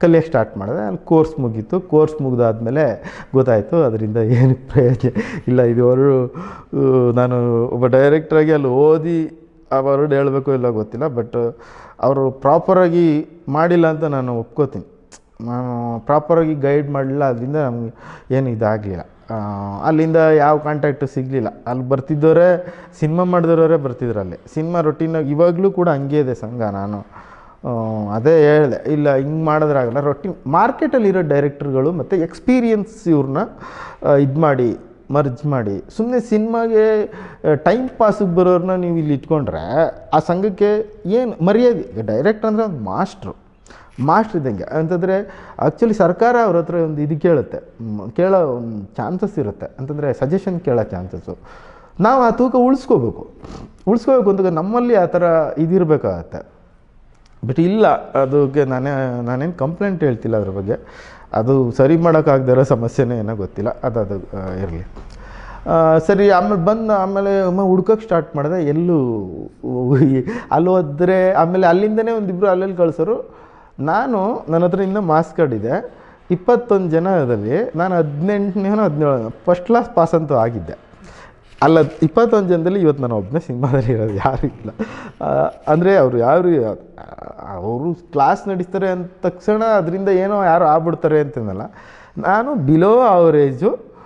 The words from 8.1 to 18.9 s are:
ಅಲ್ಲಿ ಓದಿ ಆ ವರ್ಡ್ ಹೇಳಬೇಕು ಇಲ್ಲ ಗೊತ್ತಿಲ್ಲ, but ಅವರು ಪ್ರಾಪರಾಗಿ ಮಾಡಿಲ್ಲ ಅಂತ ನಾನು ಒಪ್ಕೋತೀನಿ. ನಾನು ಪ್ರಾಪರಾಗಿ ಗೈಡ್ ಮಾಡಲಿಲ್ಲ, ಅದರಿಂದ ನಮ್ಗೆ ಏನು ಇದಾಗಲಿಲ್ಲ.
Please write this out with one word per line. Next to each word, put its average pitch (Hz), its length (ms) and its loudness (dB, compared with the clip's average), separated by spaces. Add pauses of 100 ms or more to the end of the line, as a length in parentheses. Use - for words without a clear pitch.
ಅಲ್ಲಿ 143 160 2
ಓದಿ 156 800 0 (240)
ಆ 135 60 2
ವರ್ಡ್ 139 360 0
ಹೇಳಬೇಕು 139 400 0
ಇಲ್ಲ 123 140 0
ಗೊತ್ತಿಲ್ಲ, 117 500 -4
but 117 380 -4 (440)
ಅವರು 135 300 0
ಪ್ರಾಪರಾಗಿ 170 960 2 (200)
ಮಾಡಿಲ್ಲ 165 380 2
ಅಂತ 160 180 -2
ನಾನು 131 340 -4
ಒಪ್ಕೋತೀನಿ. 113 460 -4 (600)
ನಾನು 120 600 -6
ಪ್ರಾಪರಾಗಿ 156 480 2
ಗೈಡ್ 143 360 0
ಮಾಡಲಿಲ್ಲ, 139 340 -2
ಅದರಿಂದ 127 320 -4
ನಮ್ಗೆ 120 380 -4 (420)
ಏನು 135 120 0
ಇದಾಗಲಿಲ್ಲ. 107 600 -4 (220)